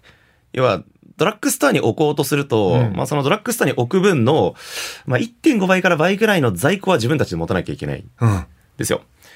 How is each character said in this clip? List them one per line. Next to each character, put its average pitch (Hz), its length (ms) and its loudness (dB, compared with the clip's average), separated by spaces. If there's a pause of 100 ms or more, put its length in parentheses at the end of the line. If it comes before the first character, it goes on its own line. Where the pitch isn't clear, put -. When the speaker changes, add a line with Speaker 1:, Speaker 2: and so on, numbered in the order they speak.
(520)
Speaker 1:
要 127 100 -4
は、 107 220 0 (320)
ド - 80 -2
ラ 196 80 0
ッ - 80 -10
グ 285 100 -2
ス - 80 -4
ト 285 120 2
ア - 20 0
に 151 80 2
置 113 160 0
こ 151 160 0
う 147 40 -4
と 147 100 -2
す 151 100 -4
る 139 140 -2
と、 110 220 2
Speaker 2:
う 123 120 2
ん。 107 140 -2
Speaker 1:
ま 131 60 -2
あ、 - 20 -6
そ 147 100 -4
の 143 80 0
ド 139 60 2
ラ 214 100 2
ッ - 20 -20
グ 240 120 -4
ス - 40 -6
ト - 60 0
ア 170 40 2
に 135 40 0
置 123 160 -2
く 190 140 0
分 170 240 2
の、 120 300 2 (500)
ま 131 100 -2
あ、 - 20 2
一 226 120 -2
点 277 280 2
五 185 100 0
倍 185 140 4
か 190 60 2
ら 175 80 4
倍 180 220 2
ぐ 220 100 2
ら 208 80 4
い 165 60 2
の 120 100 2
在 143 280 0
庫 190 120 -2
は 170 60 4
自 113 100 -2
分 151 100 0
た 117 80 0
ち - 40 -10
で 87 80 -6
持 82 100 -4
た - 60 -4
な 87 100 -2
き - 60 -12
ゃ 76 40 -4
い 71 40 -12
け 76 100 -8
な 71 80 -6
い - 60 -12
ん - 80 -20 (640)
で - 80 -8
す - 80 -2
よ。 - 60 -2
Speaker 2:
う - 40 -8
ん。 - 20 -20
Speaker 1:
っ - 40 -20 (280)